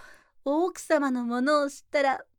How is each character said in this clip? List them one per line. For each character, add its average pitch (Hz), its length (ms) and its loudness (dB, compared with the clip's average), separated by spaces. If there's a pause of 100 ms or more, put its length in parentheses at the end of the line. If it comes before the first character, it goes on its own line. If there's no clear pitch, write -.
(440)
奥 320 380 0
様 285 280 0
の 247 140 -2
も 240 160 -2
の 294 240 2
を 285 60 -2
知 - 140 -14
っ - 60 -
た 294 120 0
ら、 269 240 0 (140)